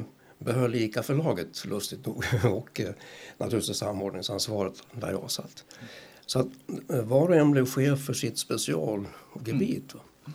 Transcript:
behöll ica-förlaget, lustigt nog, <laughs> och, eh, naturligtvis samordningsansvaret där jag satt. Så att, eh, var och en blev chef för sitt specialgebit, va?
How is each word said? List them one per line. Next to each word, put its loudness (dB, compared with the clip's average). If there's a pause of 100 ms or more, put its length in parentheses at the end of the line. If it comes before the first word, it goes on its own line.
(380)
behöll 0
ica-förlaget, 0
lustigt -6
nog, -4 (100)
<laughs> 2
och, 0
eh, -2 (480)
naturligtvis -2
samordningsansvaret -2 (180)
där -6
jag -4
satt. -8 (640)
Så 0
att, 2 (440)
eh, 2
var 6
och 8
en 8
blev 6
chef 2
för -2
sitt -2
specialgebit, -2
va? -16 (340)